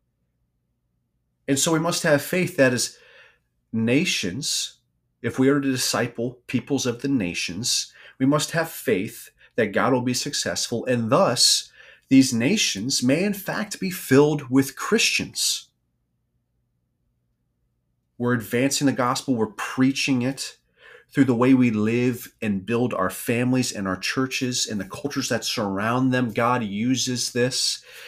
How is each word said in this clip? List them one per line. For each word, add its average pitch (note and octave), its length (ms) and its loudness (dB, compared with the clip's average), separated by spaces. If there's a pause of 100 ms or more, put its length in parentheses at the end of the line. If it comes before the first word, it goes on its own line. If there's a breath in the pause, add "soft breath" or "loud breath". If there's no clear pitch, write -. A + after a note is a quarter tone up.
(1500)
And C#3 120 2
so E3+ 120 2
we D#3+ 80 2
must E3+ 240 -2
have D3 180 4
faith F3+ 360 -2
that C3 160 4
as - 240 -4 (760 loud breath)
nations, A#2+ 1080 -2 (420)
if A#2 160 -6
we C3 100 4
are C#3+ 140 4
to C3+ 100 -2
disciple A#2+ 760 -4
peoples B2+ 380 -2
of A#2 160 -4
the C#3+ 60 -4
nations, G2+ 880 -2 (240 loud breath)
we C3+ 80 0
must C#3+ 260 2
have D#3+ 180 -2
faith - 600 -4 (260 soft breath)
that A2+ 120 2
God G#2+ 260 0
will B2 80 2
be B2 120 -2
successful, - 720 -4
and A#2+ 240 0
thus C#3+ 640 2 (380 loud breath)
these C3+ 240 8
nations B2 720 0
may D3 200 2
in G#3 100 0
fact - 460 -8
be F#3+ 120 -4
filled D3 580 2
with C3+ 260 2
Christians. - 920 -2 (2500)
We're A#2+ 160 0
advancing B2 540 0
the B2 60 2
gospel, B2+ 420 0
we're A2 120 0
preaching C3 760 0
it, - 340 -6 (540 loud breath)
through C#3 140 4
the B2 100 2
way B2+ 180 6
we B2 180 6
live A#2 680 0
and G2+ 240 -2
build A#2 280 0
our F#2 160 -2
families B2 640 0
and G2 160 -6
our F#2 80 -2
churches C3 720 -4
and G#2+ 140 -6
the F#2+ 80 -10
cultures C#3 400 -6
that A2+ 160 -2
surround A#2 680 -2
them. B2 180 0
God A#2+ 320 0
uses B2 680 -2
this - 520 -2 (240 loud breath)